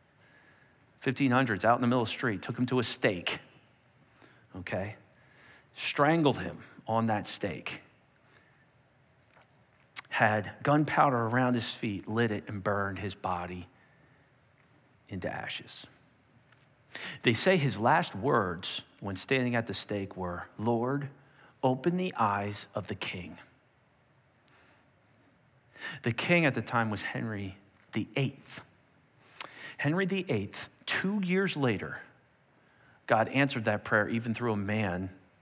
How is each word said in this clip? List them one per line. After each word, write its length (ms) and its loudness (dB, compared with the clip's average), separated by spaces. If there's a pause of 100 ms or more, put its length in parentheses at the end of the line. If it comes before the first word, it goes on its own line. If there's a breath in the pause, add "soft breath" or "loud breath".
(1000 soft breath)
Fifteen 320 2
hundreds, 320 4
out 120 8
in 60 -2
the 60 4
middle 140 4
of 80 0
the 40 -4
street, 280 -2
took 180 -6
him 60 2
to 140 2
a 40 2
stake, 560 -2 (1160 soft breath)
okay? 380 -6 (800 soft breath)
Strangled 600 4
him 200 -6 (300 loud breath)
on 200 4
that 180 0
stake. 560 -6 (2250 soft breath)
Had 420 2 (120)
gunpowder 520 4
around 380 2
his 160 -2
feet, 380 -6
lit 240 2
it, 160 -4
and 140 -8
burned 380 -2
his 160 -6
body 520 -6 (1400 soft breath)
into 260 -6
ashes. 540 -10 (1400 loud breath)
They 100 6
say 220 4
his 220 2
last 360 4
words 680 0 (180)
when 160 -6
standing 400 0
at 120 0
the 60 -4
stake 440 -6
were, 300 -6 (120)
"Lord, 480 0 (560 soft breath)
open 320 2
the 240 -2
eyes 560 0
of 120 -6
the 80 -6
king." 420 -10 (2750 loud breath)
The 80 0
king 340 2
at 100 2
the 60 -2
time 280 0
was 140 -4
Henry 540 -6 (360)
the 220 -2
eighth. 460 -4 (1160 loud breath)
Henry 280 0
the 240 -2
eighth, 400 -4 (160)
two 380 0
years 320 2
later, 440 0 (1080 soft breath)
God 220 4
answered 360 2
that 180 0
prayer 260 2
even 240 0
through 180 0
a 60 0
man 520 -2 (320)